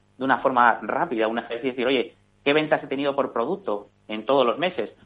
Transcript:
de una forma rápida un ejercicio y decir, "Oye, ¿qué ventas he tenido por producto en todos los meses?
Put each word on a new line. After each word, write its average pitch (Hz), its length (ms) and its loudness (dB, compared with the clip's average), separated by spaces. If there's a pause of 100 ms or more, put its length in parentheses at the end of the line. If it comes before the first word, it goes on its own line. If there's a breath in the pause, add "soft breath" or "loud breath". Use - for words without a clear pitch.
(180)
de 127 60 -8
una 131 160 2
forma 123 440 4
rápida 113 440 -2
un 117 120 -2
ejercicio 117 300 -6
y - 20 -2
decir, 120 160 -2
"Oye, 131 280 -2 (300)
¿qué 143 80 4
ventas 151 300 0
he 143 40 -12
tenido 139 280 -2
por 127 180 -2
producto 117 540 -4 (200)
en 107 180 -8
todos 135 200 4
los 117 140 0
meses? 147 320 -4 (140 soft breath)